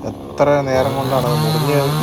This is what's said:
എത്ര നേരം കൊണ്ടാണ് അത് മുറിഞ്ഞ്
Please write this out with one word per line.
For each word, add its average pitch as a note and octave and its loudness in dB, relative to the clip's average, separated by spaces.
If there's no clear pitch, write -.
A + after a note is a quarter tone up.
എത്ര - -2
നേരം C3 2
കൊണ്ടാണ് C3 0
അത് D3+ 0
മുറിഞ്ഞ് D3+ 0